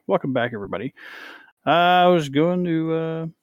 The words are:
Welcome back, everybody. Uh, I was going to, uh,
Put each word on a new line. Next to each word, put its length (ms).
Welcome 260
back, 220
everybody. 400
Uh, 40
I 360
was 220
going 360
to, 300
uh, 320